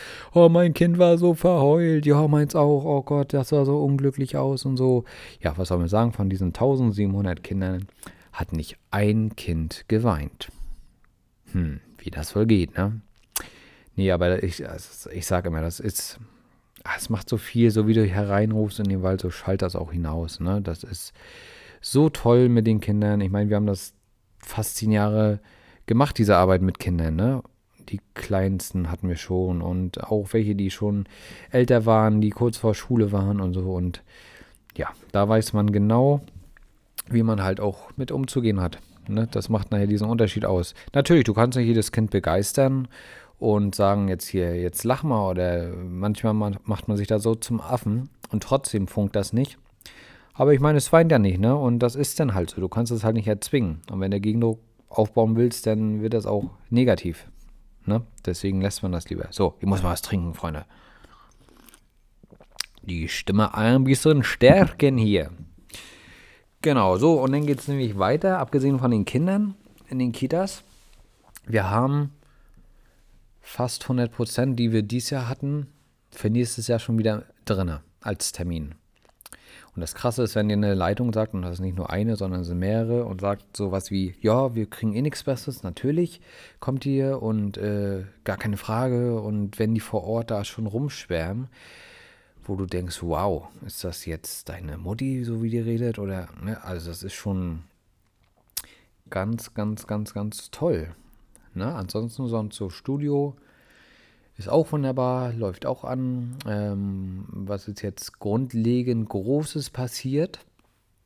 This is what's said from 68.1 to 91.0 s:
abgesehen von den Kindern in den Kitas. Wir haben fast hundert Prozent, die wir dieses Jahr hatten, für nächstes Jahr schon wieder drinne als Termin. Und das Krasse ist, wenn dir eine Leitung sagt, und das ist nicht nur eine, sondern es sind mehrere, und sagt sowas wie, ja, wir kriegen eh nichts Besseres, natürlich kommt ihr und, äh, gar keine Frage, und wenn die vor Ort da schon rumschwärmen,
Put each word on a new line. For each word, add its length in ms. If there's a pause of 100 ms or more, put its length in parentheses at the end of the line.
abgesehen 400
von 120
den 140
Kindern 500 (360)
in 80
den 140
Kitas. 500 (840)
Wir 220
haben 440 (1300)
fast 440
hundert 260
Prozent, 460
die 140
wir 100
dieses 280
Jahr 180
hatten, 380 (440)
für 200
nächstes 360
Jahr 120
schon 200
wieder 260 (200)
drinne 380 (180)
als 320
Termin. 440 (1000)
Und 60
das 120
Krasse 280
ist, 140
wenn 120
dir 60
eine 180
Leitung 400
sagt, 220
und 80
das 140
ist 40
nicht 160
nur 140
eine, 260
sondern 240
es 60
sind 140
mehrere, 440
und 160
sagt 340
sowas 360
wie, 320
ja, 320
wir 100
kriegen 300
eh 80
nichts 220
Besseres, 400
natürlich 580 (380)
kommt 260
ihr 340
und, 380
äh, 460 (200)
gar 140
keine 180
Frage, 640
und 380
wenn 160
die 60
vor 240
Ort 260
da 160
schon 200
rumschwärmen, 800 (960)